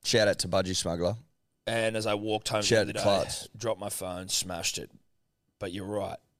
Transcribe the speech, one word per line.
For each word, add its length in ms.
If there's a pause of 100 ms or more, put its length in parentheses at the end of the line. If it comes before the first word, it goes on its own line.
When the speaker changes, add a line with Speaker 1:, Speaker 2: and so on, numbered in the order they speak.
Speaker 1:
Shout 240
out 120
to 80
Budgie 280
Smuggler. 400 (500)
Speaker 2:
And 300
as 100
I 80
walked 340
home 140
Speaker 1:
Shout 60
Speaker 2:
the 80
Speaker 1:
out 60
Speaker 2:
other 100
Speaker 1:
to 60
Speaker 2:
day, 60
Speaker 1:
Klutz. 520
Speaker 2:
dropped 240
my 80
phone, 400
smashed 500
it. 120 (680)
But 140
you're 140
right. 320 (220)